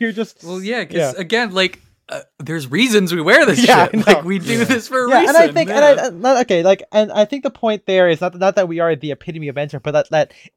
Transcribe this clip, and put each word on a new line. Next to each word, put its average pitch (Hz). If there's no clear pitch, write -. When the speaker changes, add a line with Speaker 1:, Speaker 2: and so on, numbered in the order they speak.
Speaker 1:
you're 226
just 214
Speaker 2:
Well, 180
yeah, 214
'cause 170
Speaker 1:
yeah. 143
Speaker 2:
again, 196
like, 185
uh, -
there's 151
reasons 196
we 170
wear 254
this 240
Speaker 1:
Yeah, 208
Speaker 2:
shit. -
Speaker 1:
I 220
know. 208
Speaker 2:
Like, 165
we 190
do 233
Speaker 3:
Yeah. 233
Speaker 2:
this 240
for 254
a 247
Speaker 1:
Yeah, 262
Speaker 2:
reason. 320
Speaker 1:
and 339
I -
think, 330
Speaker 2:
Yeah. 214
Speaker 1:
and 247
I, 170
not, 247
okay, 185
like, 190
and 214
I 214
think 277
the 269
point 220
there 185
is 160
not, 180
not 190
that 190
we 165
are 165
the 143
epitome 156
of 131
menswear, 143
but 151
that, 147
that 151